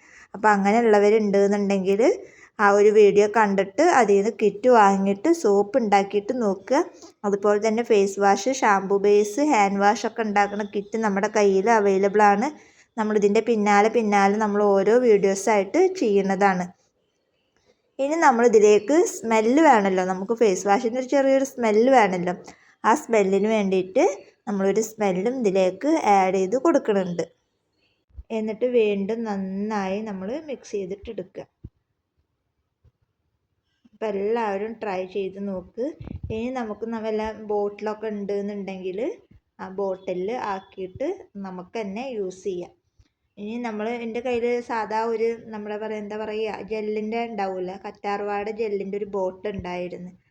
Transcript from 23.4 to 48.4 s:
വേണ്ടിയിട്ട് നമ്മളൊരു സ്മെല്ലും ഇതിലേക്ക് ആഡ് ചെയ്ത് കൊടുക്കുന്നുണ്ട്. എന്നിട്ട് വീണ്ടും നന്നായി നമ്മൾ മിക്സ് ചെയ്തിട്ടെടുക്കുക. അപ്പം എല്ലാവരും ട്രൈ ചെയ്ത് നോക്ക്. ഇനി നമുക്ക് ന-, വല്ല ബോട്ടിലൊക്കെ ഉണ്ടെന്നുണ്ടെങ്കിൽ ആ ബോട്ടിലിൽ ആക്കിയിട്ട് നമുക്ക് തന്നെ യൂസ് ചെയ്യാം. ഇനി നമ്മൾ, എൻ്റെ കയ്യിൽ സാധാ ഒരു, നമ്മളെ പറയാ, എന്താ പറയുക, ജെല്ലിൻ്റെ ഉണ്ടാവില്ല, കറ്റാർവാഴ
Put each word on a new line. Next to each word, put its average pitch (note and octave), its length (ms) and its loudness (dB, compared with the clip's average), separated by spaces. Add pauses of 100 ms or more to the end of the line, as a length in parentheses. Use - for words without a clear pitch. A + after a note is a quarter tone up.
വേണ്ടിയിട്ട് F#3+ 540 0 (400)
നമ്മളൊരു G3 400 -2
സ്മെല്ലും G#3 540 -4
ഇതിലേക്ക് G3 540 0 (180)
ആഡ് F#3+ 300 2
ചെയ്ത് F#3+ 180 -2
കൊടുക്കുന്നുണ്ട്. G3+ 680 0 (1080)
എന്നിട്ട് A3 400 -4
വീണ്ടും G#3+ 500 0
നന്നായി G3 800 -6
നമ്മൾ G3 280 -10 (140)
മിക്സ് D4 300 -14
ചെയ്തിട്ടെടുക്കുക. G3 720 -10 (2500)
അപ്പം A3 220 -10
എല്ലാവരും G#3 640 -4
ട്രൈ G3+ 320 -6
ചെയ്ത് F#3+ 360 -8
നോക്ക്. G3 420 -8 (420)
ഇനി A3+ 240 -6
നമുക്ക് A3+ 360 -8
ന-, A3+ 160 -6
വല്ല A3 200 -4 (220)
ബോട്ടിലൊക്കെ G#3 640 -6
ഉണ്ടെന്നുണ്ടെങ്കിൽ G3+ 880 -8 (560)
ആ F#3+ 160 -14
ബോട്ടിലിൽ F#3+ 600 -6 (160)
ആക്കിയിട്ട് G3 640 -8 (280)
നമുക്ക് F#3 380 -12
തന്നെ A3 340 -8
യൂസ് G3 340 -8
ചെയ്യാം. F3+ 300 -8 (640)
ഇനി G#3 200 -10
നമ്മൾ, A3 280 -6 (100)
എൻ്റെ A#3 240 -8
കയ്യിൽ A#3+ 260 -2 (160)
സാധാ A3 420 -4
ഒരു, A3+ 240 -2 (180)
നമ്മളെ G#3+ 320 -10
പറയാ, G#3+ 200 -8
എന്താ G#3 200 -10
പറയുക, G#3+ 460 -6
ജെല്ലിൻ്റെ G#3+ 580 -6
ഉണ്ടാവില്ല, F#3+ 580 -6
കറ്റാർവാഴ G3+ 720 -6